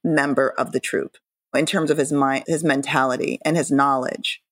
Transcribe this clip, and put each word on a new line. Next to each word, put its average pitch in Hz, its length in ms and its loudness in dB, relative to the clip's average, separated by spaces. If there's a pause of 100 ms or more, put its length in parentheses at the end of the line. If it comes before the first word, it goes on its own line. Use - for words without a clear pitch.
member 143 540 2
of 131 140 -4
the 131 80 -2
troop - 380 -4 (380)
in 156 120 2
terms 160 240 0
of 151 80 2
his 147 120 0
mind, 135 360 0
his 160 160 0
mentality 135 840 0
and 156 100 2
his 151 160 0
knowledge. 139 680 0 (100)